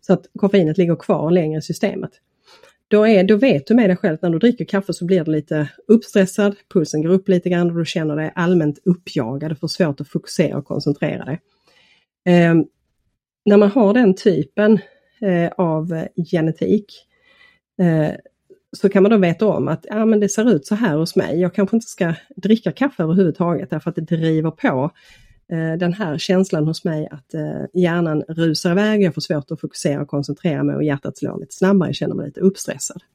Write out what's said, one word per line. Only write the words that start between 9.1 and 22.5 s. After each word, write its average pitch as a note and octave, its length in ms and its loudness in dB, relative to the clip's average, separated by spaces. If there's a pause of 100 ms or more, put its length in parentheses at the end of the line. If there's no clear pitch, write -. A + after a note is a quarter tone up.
och D3+ 80 -8
får E3 80 -6
svårt D3+ 340 -2
att C#3+ 80 -12
fokusera - 480 -4
och C#3 80 -8
koncentrera - 600 -4
dig. C#3+ 140 -8 (920)
Ehm, E3+ 360 4 (800)
när G3+ 120 8
man G#3 140 6
har G#3 220 4
den A#3 220 4
typen, G3+ 640 2 (420)
eh, F3 360 0
av D#3+ 500 -2 (240)
genetik, F3+ 540 0 (960)
eh, D#3+ 340 0 (600)
så G3 120 2
kan G3 140 4
man G3+ 80 6
då A3+ 60 4
veta F3+ 300 2
om D3+ 200 0
att, D#3 220 -6
ja, A3 160 -2
men A3 140 2
det G3+ 100 0
ser A3 220 0
ut D3+ 140 0
så G#3+ 100 -2
här G3+ 220 0
hos D#3+ 180 -2
mig. D#3+ 240 0
Jag F3+ 140 0
kanske G3+ 220 -2
inte A3+ 120 -2
ska E3 260 -4 (220)
dricka G3 360 0